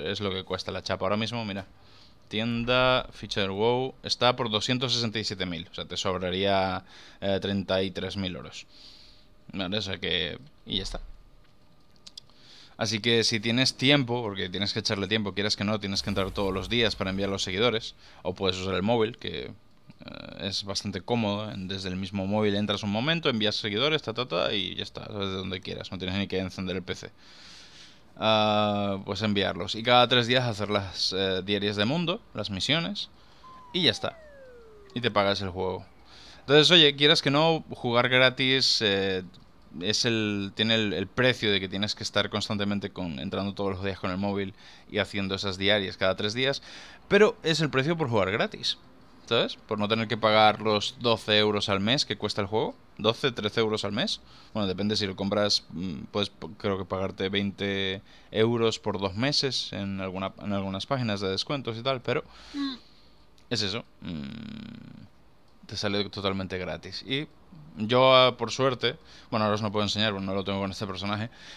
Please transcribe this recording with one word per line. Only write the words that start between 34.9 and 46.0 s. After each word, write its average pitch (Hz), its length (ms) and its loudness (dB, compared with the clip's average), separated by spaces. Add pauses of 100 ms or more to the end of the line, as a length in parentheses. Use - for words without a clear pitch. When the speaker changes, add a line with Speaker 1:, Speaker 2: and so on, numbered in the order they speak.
Speaker 1:
y 120 60 -4
te 120 100 0
pagas 101 300 2
el 98 80 -6
juego. 92 360 -6 (560)
Entonces, 143 300 6
oye, 151 240 10
quieras 147 260 4
que 147 100 0
no, 160 380 4
jugar 123 400 2
gratis, 131 720 4
eh, 98 420 2 (580)
es 104 240 0
el, 104 480 0
tiene 113 220 2
el, 107 180 2
el 95 140 -2
precio 120 440 2
de 98 80 2
que 95 80 -2
tienes 98 280 -4
que - 80 -10
estar 101 260 0
constantemente 101 640 -2
con, 87 260 -6
entrando 95 380 -4
todos 98 160 -2
los 95 120 -6
días 98 160 -4
con 98 120 -4
el 90 60 -4
móvil 98 360 -2 (380)
y 104 80 0
haciendo 98 340 -2
esas 95 240 -4
diarias 98 400 2
cada 95 180 2